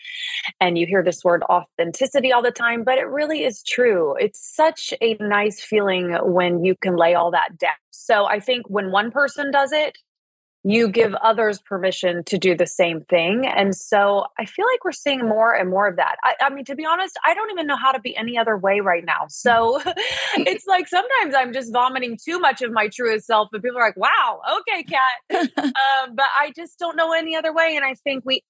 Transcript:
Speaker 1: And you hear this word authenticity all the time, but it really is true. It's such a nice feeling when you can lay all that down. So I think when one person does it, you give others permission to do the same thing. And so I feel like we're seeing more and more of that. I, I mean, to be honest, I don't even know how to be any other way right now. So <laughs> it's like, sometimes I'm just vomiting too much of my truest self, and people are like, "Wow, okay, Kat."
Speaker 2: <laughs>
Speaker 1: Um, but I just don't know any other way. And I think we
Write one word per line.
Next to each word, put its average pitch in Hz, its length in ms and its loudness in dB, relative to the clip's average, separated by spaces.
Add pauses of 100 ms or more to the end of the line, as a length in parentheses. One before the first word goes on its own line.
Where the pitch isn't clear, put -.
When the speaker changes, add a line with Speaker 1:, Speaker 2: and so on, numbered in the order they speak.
(600)
Speaker 1:
And 180 180 2
you 170 80 0
hear 185 160 0
this 170 220 -2
word 170 200 2
authenticity 185 880 0
all 240 80 4
the 240 100 2
time, 233 320 -2
but 254 140 0
it - 100 -2
really 302 380 -2
is 233 180 -6
true. 180 560 2
It's - 260 -2 (100)
such 320 460 0
a 226 200 2
nice 208 400 0
feeling 185 600 0
when 175 440 2
you 185 160 2
can 180 160 0
lay 170 160 6
all 170 180 2
that 170 260 0
down. 170 140 -2 (200)
So 208 340 0
I 208 140 0
think 240 300 -4
when 196 220 -2
one 208 200 0
person 277 400 -2
does 277 200 2
it, 302 260 -2 (640)
you 220 260 2
give 220 260 2
others 214 440 0
permission 180 640 -2
to 196 120 -2
do 180 180 2
the 170 120 2
same 170 420 0
thing. 190 380 2
And 196 280 0
so 202 500 2 (120)
I 220 80 -4
feel 381 200 -4
like 494 180 0
we're 302 80 -2
seeing 269 280 -4
more 226 340 2
and 185 160 0
more 196 180 2
of 180 80 -2
that. - 280 -2
I, - 180 2
I 277 80 2
mean, 277 160 -10
to 277 100 -10
be 311 100 -8
honest, 349 400 -2
I 320 80 4
don't 427 180 -4
even 330 160 -6
know 277 100 0
how 262 160 2
to 262 60 -4
be - 180 -10
any 233 200 -6
other 226 200 2
way 196 240 0
right 175 240 0
now. 156 240 -2
So 233 540 2
<laughs> 427 520 -4
it's 370 320 -2
like, 370 200 2
sometimes 415 480 0
I'm 254 180 0
just 240 180 -6
vomiting 247 500 -2
too 349 180 -4
much 285 220 2
of 240 100 -4
my 214 180 0
truest 220 380 -2
self, 214 260 2
and 202 100 -8
people 247 140 -4
are 233 100 4
like, 190 100 -4
"Wow, 247 440 2 (180)
okay, 370 240 -4
Kat." 269 720 -2
Speaker 2:
<laughs> 285 140 -4
Speaker 1:
Um, 269 480 0
but 269 100 2 (120)
I 294 180 0
just 339 240 -16
don't 330 160 -4
know 330 180 0
any 320 220 -2
other 320 180 -2
way. 330 220 2
And 277 100 -2
I 262 80 -2
think 269 320 -6
we 262 240 -4